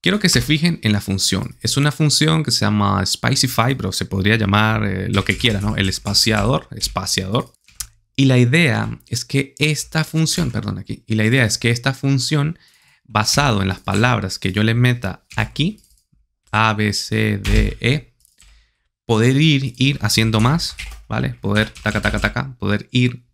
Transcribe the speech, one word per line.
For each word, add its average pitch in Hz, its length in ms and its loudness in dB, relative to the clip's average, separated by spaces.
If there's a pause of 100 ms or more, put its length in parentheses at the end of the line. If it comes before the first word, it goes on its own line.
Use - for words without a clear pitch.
Quiero 202 200 0
que 185 80 2
se 123 140 2
fijen 160 400 0
en 107 100 2
la 101 80 0
función. - 600 -2
Es 120 160 -2
una 147 120 2
función 156 540 2
que 139 60 -2
se - 160 0
llama 101 380 2
Spacify, 120 720 0
pero 98 160 -6
se - 140 -6
podría 98 320 0
llamar, 107 480 2
eh, 95 240 -4
lo 95 160 0
que 101 140 -2
quiera, 107 220 0
¿no? 104 160 -2
El 98 120 0
espaciador, 107 840 0
espaciador. 95 840 -4 (600)
Y 135 120 2
la 127 120 4
idea 120 680 2
es - 160 -6
que - 340 -4
esta 151 460 -2
función, 160 460 -2
perdón, 104 280 -4
aquí, - 280 -12
y 113 80 -2
la 110 100 2
idea 120 220 4
es 107 100 -2
que 117 140 0
esta 120 240 -2
función, 139 640 -2 (440)
basado 107 600 0
en 95 60 2
las 95 120 -4
palabras 101 580 0
que 101 140 -4
yo 104 100 0
le 113 120 2
meta 123 500 0 (120)
aquí, 151 440 -4 (720)
A, 110 220 2
B, 104 180 0
C, 107 460 -2
D, 101 420 2
E, 139 340 -2 (920)
poder 120 340 4
ir, 143 380 2
ir 135 240 0
haciendo 110 360 2
más, 135 380 0 (320)
¿vale? 123 220 -4 (100)
Poder, 107 320 0 (100)
taca, 107 200 -2
taca, 110 180 -2
taca, 123 380 -4
poder 101 340 -2
ir 123 420 0